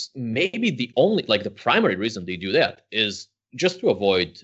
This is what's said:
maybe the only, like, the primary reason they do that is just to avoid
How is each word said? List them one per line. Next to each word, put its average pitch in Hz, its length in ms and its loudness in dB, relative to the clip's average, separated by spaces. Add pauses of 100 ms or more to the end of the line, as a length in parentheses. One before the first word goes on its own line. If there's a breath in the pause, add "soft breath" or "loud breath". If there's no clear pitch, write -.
(160)
maybe 170 560 -2
the 120 240 -6
only, 185 320 4
like, 104 160 2
the 104 80 -6
primary 151 440 2
reason 101 300 -4
they 92 120 -6
do 95 140 -6
that 131 300 2 (100)
is 104 360 -4 (280)
just 175 240 0
to 208 100 0
avoid 95 540 0